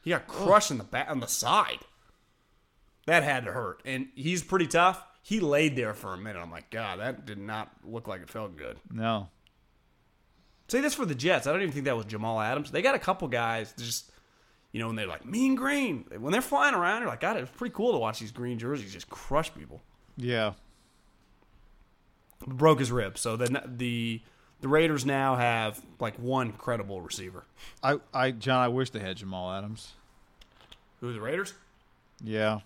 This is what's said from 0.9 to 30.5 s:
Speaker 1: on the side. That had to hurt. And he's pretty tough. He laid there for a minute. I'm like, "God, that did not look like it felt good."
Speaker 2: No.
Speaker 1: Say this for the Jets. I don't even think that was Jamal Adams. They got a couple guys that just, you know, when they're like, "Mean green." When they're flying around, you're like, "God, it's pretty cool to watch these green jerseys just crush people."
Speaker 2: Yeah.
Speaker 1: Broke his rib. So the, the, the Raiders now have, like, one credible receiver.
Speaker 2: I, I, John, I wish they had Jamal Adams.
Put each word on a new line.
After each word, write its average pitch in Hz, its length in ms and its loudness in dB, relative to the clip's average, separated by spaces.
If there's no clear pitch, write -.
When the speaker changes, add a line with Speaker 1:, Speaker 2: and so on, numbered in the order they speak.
Speaker 1:
on 139 100 -4
the 113 60 -6
side. 127 520 2
That 160 180 6
had 131 220 0
to 90 60 -4
hurt. 107 320 -6
And 131 300 -4
he's 165 300 -2
pretty 180 240 2
tough. 180 340 4
He 214 180 -2
laid 147 360 4
there 110 180 -2
for 95 200 -8
a 92 40 -10
minute. 101 220 -10
I'm 85 120 -10
like, - 180 -14
"God, 104 300 -6
that 123 260 -6
did 107 120 -10
not 107 320 -8
look 113 220 -10
like 95 140 -8
it 85 100 -18
felt 104 260 -10
good." 67 220 -12
Speaker 2:
No. 110 360 -2
Speaker 1:
Say 247 120 2
this 285 140 0
for 269 100 -2
the 151 120 -2
Jets. 135 320 2
I 147 40 2
don't 185 100 2
even 165 100 -2
think 135 140 -4
that 127 100 2
was 110 100 -4
Jamal 110 340 -2
Adams. 135 300 -2
They 175 120 0
got 269 120 4
a 202 60 0
couple 180 260 -2
guys 117 460 0
that 120 100 -12
just, - 300 -8
you - 80 -6
know, 113 80 -4
when 113 80 -4
they're 107 140 -4
like, - 180 -8
"Mean 254 300 2
green." 262 480 0
When 123 160 -4
they're 226 100 4
flying 277 340 4
around, 185 240 2
you're 214 100 -2
like, 120 100 -6
"God, 202 180 0
it's 127 120 -6
pretty 240 240 -8
cool 233 160 2
to 175 80 4
watch 110 220 0
these 110 120 -8
green 120 280 -4
jerseys 117 320 -4
just - 180 -14
crush - 420 0
people." - 300 -18
Speaker 2:
Yeah. 117 360 0
Speaker 1:
Broke 135 360 6
his 120 100 0
rib. 117 280 0
So 113 180 -2
the, 123 300 0
the, 117 540 -2
the 135 80 -4
Raiders 151 380 4
now 135 300 4
have, 113 440 2
like, 117 160 -2
one 123 360 -2
credible 101 480 -4
receiver. 90 440 -10
Speaker 2:
I, 139 160 2
I, 131 200 2
John, 127 280 2
I 127 80 6
wish 123 220 0
they 110 80 -8
had 95 180 -6
Jamal 95 360 -6
Adams. 104 400 -8